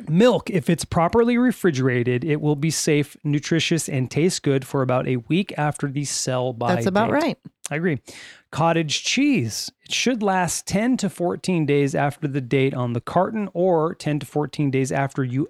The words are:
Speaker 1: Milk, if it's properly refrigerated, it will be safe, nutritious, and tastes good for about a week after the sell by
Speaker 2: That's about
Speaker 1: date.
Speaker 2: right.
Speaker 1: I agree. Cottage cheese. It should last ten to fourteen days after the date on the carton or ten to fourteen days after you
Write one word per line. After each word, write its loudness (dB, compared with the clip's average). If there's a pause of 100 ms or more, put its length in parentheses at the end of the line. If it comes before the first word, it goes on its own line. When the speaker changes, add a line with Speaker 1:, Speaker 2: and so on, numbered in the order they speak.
Speaker 1:
Milk, 4
if 0
it's 0
properly 2
refrigerated, 2
it 0
will 2
be 0
safe, 0
nutritious, 0
and -2
tastes 0
good 0
for -2
about 0
a 0
week -2
after -2
the -4
sell -2
by 0
Speaker 2:
That's 0
about 2
Speaker 1:
date. 0
Speaker 2:
right. 0 (320)
Speaker 1:
I -4
agree. 0 (520)
Cottage 2
cheese. 0 (140)
It -8
should 0
last 0
ten 0
to -2
fourteen 0
days 2
after -2
the -2
date 2
on -2
the -2
carton -2
or 2
ten -2
to -8
fourteen -2
days 0
after -2
you -4